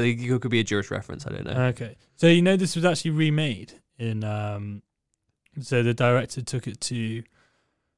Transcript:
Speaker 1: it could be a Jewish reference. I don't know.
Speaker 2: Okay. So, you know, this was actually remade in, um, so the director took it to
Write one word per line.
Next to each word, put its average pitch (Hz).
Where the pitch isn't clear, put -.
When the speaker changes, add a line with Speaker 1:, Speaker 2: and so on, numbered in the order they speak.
Speaker 1:
it 120
could 123
be 117
a 110
Jewish 101
reference. -
I -
don't -
know. 127
Speaker 2:
Okay. 120
So, 165
you 170
know, 190
this 180
was 170
actually 175
remade 151
in, 113
um, 104
so 123
the 117
director 123
took 123
it 107
to 113